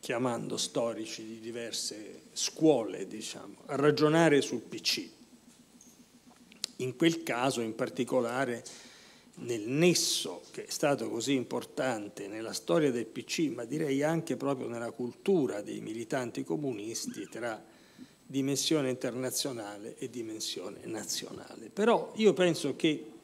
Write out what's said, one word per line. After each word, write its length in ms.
chiamando 560
storici 680
di 160
diverse 840
scuole, 760
diciamo, 500
a 80
ragionare 680
sul 220
P 180
C. 300
In 200
quel 260
caso 380
in 140
particolare 920
nel 280
nesso 840
che 140
è 60
stato 400
così 240
importante 920
nella 280
storia 360
del 140
P 180
C, 320
ma 120
direi 360
anche 360
proprio 280
nella 260
cultura 680
dei 220
militanti 600
comunisti, 880
tra 440
dimensione 640
internazionale 1080
e 120
dimensione 760
nazionale. 840
Però 440
io 160
penso 420
che 320